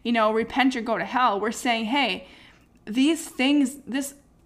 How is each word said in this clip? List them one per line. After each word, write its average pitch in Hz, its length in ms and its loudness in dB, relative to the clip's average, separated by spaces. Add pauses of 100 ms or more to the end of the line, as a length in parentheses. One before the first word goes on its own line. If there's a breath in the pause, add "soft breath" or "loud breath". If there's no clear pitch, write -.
you 233 80 0
know, 220 200 2
repent 254 440 2
or 226 60 -4
go 220 140 -2
to 175 80 -2
hell." 214 360 0
We're 214 100 -2
saying, 226 360 -2
"Hey, 226 420 -2 (560 loud breath)
these 277 420 0
things, 277 600 0
this, 269 280 -6 (300)